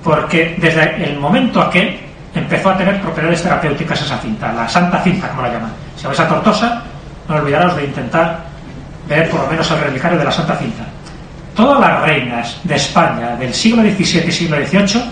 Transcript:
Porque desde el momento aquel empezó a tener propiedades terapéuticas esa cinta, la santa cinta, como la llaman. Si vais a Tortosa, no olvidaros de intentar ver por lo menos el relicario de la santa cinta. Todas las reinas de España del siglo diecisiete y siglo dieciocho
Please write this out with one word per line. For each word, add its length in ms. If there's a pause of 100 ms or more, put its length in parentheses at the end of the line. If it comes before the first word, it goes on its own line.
Porque 540
desde 460
el 160
momento 420
aquel 380 (340)
empezó 380
a 60
tener 220
propiedades 440
terapéuticas 580
esa 160
cinta, 360
la 140
santa 360
cinta, 260
como 140
la 60
llaman. 220 (240)
Si 120
vais 120
a 80
Tortosa, 540 (460)
no 80
olvidaros 400
de 100
intentar 540 (680)
ver 220
por 120
lo 60
menos 220
el 120
relicario 360
de 60
la 80
santa 240
cinta. 280 (720)
Todas 240
las 220
reinas 600
de 120
España 600
del 180
siglo 300
diecisiete 460
y 20
siglo 260
dieciocho 540